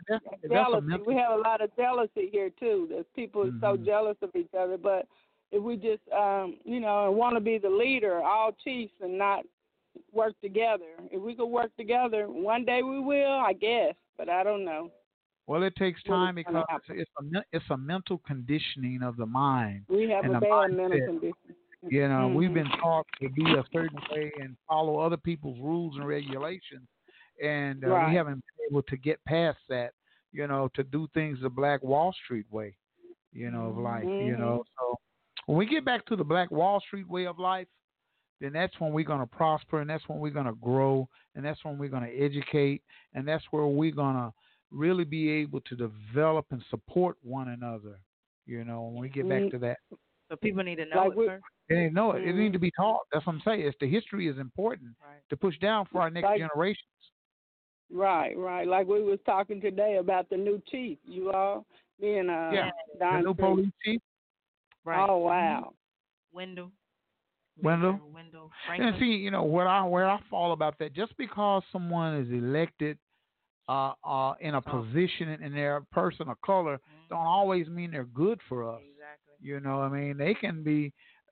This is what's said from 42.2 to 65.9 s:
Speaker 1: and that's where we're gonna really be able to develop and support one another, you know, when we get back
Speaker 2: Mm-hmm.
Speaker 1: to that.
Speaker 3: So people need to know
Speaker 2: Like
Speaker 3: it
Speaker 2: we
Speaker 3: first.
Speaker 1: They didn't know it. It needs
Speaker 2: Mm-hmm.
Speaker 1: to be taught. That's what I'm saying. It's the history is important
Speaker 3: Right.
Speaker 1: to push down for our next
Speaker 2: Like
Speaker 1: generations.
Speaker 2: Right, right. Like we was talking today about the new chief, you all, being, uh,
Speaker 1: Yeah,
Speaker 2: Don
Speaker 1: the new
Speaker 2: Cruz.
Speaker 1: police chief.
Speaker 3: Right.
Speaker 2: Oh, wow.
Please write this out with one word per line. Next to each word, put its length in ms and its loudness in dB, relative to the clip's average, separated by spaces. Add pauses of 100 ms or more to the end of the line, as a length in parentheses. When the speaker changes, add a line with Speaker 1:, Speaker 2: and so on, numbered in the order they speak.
Speaker 1:
and 120 -6
that's 260 -4
where 140 2
we're 280 2
gonna 400 0 (360)
really 340 0
be 260 0
able 320 -2
to 140 -12
develop 760 0
and 200 -8
support 520 -2
one 260 -8
another, 520 -10 (460)
you 180 -8
know, 180 -8
when 180 -10
we 80 -8
get 200 -4
back 140 2
Speaker 2:
Mm-hmm. 80 0
Speaker 1:
to 80 -6
that. 200 -4 (500)
Speaker 3:
So 80 -10
people 260 -2
need 140 -6
to 80 -6
know 200 2
Speaker 2:
Like 80 2
Speaker 3:
it 40 -4
Speaker 2:
we 120 4
Speaker 3:
first. 160 -6 (260)
Speaker 1:
They 40 4
didn't 200 2
know 180 4
it. 100 -2
It 120 0
needs 120 2
Speaker 2:
Mm-hmm. 60 2
Speaker 1:
to 60 0
be 140 2
taught. 400 0
That's 140 -2
what 80 -2
I'm 80 -8
saying. 200 2
It's 160 -2
the 100 0
history 400 -2
is 100 -4
important 640 -6
Speaker 3:
Right. 280 -20
Speaker 1:
to 60 -4
push 220 0
down 280 2
for 160 -2
our 80 2
next 140 -4
Speaker 2:
Like 140 4
Speaker 1:
generations. 480 -2 (1040)
Speaker 2:
Right, 460 0
right. 320 -4
Like 180 2
we 160 2
was 220 2
talking 360 0
today 360 0
about 320 0
the 80 -2
new 240 0 (100)
chief, 360 -6
you 260 -6
all, 320 0 (360)
being, 280 0
uh, 240 -2
Speaker 1:
Yeah, 180 0 (280)
Speaker 2:
Don 240 4
Speaker 1:
the 80 2
new 40 2
Speaker 2:
Cruz. 220 4
Speaker 1:
police 160 2 (120)
chief. 160 0 (840)
Speaker 3:
Right. 240 2
Speaker 2:
Oh, 100 4
wow. 540 2 (600)